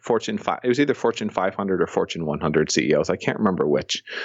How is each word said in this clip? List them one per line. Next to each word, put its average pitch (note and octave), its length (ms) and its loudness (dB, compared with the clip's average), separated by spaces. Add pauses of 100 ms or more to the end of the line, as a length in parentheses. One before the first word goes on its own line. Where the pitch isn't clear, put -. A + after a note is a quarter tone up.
Fortune A2 360 -2
five, - 260 -2
it B2 60 0
was B2 100 2
either C#3+ 160 2
Fortune A2 340 -2
five F#2+ 240 0
hundred F#2+ 280 0
or E2 60 0
Fortune E2 380 -2
one D2+ 140 -2
hundred D#2 320 2
C - 180 2
E D#2 60 4
Os, D2 140 2
I F2 60 0
can't - 220 -2
remember F#2+ 300 0
which, - 360 0 (220)